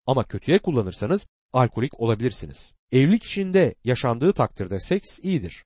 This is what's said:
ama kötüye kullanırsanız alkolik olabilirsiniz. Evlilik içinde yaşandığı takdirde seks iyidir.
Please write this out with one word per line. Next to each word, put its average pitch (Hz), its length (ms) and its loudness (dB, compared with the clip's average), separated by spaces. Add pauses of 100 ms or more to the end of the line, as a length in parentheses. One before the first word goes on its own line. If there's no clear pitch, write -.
ama 131 180 2
kötüye 147 360 0
kullanırsanız 104 680 -2 (260)
alkolik 123 460 0
olabilirsiniz. 113 760 -4 (160)
Evlilik 151 320 4
içinde 185 600 0
yaşandığı 123 500 0
takdirde 98 460 -2
seks - 440 -4
iyidir. 135 420 -6